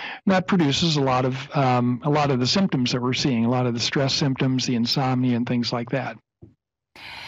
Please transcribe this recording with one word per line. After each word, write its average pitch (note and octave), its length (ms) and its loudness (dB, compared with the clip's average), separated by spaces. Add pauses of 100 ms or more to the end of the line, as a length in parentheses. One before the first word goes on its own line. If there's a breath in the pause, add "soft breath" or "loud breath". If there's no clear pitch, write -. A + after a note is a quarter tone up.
(240 loud breath)
And G3 80 4
that F#3 140 2
produces D#3+ 500 2
a C#3+ 60 2
lot C3 220 2
of, C3 300 -4
um, B2 500 2
a D3 60 0
lot D3 200 2
of B2+ 80 2
the B2+ 80 0
symptoms C3+ 460 0
that B2 100 -2
we're B2+ 100 0
seeing, B2 320 0
a A#2 60 2
lot B2+ 160 2
of A#2+ 80 0
the A#2+ 60 -4
stress C3+ 340 -2
symptoms, C3 500 0
the B2+ 120 -2
insomnia B2+ 600 0
and A#2+ 100 -2
things A#2+ 260 -2
like A#2+ 180 -4
that. A#2+ 260 -6 (1120 loud breath)